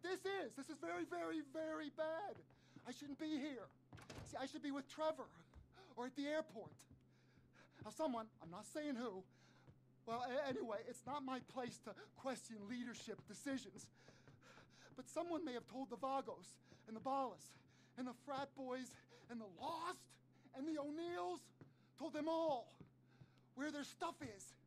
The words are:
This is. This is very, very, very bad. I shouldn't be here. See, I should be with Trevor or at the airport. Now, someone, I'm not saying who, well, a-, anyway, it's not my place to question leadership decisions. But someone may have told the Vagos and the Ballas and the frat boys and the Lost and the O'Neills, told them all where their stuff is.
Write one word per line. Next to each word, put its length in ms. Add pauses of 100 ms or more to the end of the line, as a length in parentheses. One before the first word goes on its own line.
This 180
is. 340
This 140
is 80
very, 320
very, 320 (120)
very 440
bad. 400 (500)
I 40
shouldn't 280
be 220
here. 240 (640)
See, 100
I 60
should 160
be 100
with 160
Trevor 380 (720)
or 80
at 100
the 120
airport. 440 (1120)
Now, 60
someone, 380 (160)
I'm 80
not 160
saying 280
who, 280 (800)
well, 200
a-, 240
anyway, 280 (100)
it's 200
not 180
my 140 (140)
place 320
to 60 (260)
question 400 (120)
leadership 480 (100)
decisions. 600 (1080)
But 140
someone 360
may 80
have 140
told 220
the 80
Vagos 600 (280)
and 80
the 60
Ballas 560 (400)
and 100
the 60 (120)
frat 300
boys 360 (400)
and 80
the 100 (100)
Lost 400 (560)
and 120
the 120
O'Neills, 600 (580)
told 160
them 140
all 460 (840)
where 160
their 120
stuff 380
is. 320 (140)